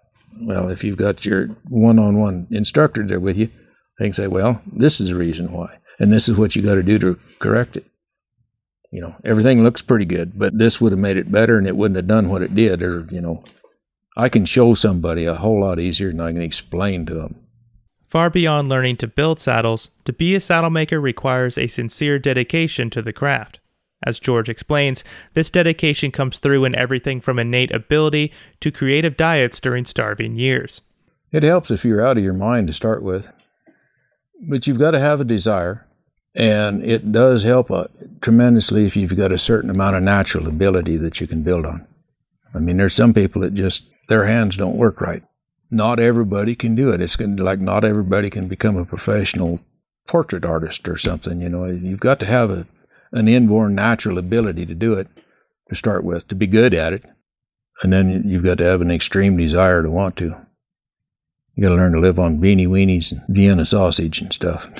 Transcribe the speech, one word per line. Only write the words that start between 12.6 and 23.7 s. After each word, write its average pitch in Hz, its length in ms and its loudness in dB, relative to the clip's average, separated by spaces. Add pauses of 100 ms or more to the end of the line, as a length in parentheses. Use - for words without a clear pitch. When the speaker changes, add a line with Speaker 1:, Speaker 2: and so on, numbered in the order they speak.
Speaker 1:
or, 85 280 -4
you 90 120 -8
know, 82 220 -8 (680)
I 117 140 0
can 110 160 2
show 120 300 4
somebody 85 500 0
a 85 120 -2
whole 101 260 0
lot 92 180 -2
easier 90 300 -4
than 82 100 -6
I 85 120 -4
can 85 100 -6
explain 87 640 -6
to 85 80 -8
them. 80 220 -10 (720)
Speaker 2:
Far 165 220 0
beyond 156 400 0
learning 127 300 0
to - 80 -6
build 151 340 -2
saddles, 113 500 -2 (140)
to 139 80 -4
be 170 220 0
a 196 60 0
saddle 165 280 0
maker 160 320 -2
requires 127 560 -2
a 131 100 -4
sincere 139 520 -4
dedication 131 720 -2
to 120 100 -6
the 113 140 -8
craft. 135 460 -6 (440)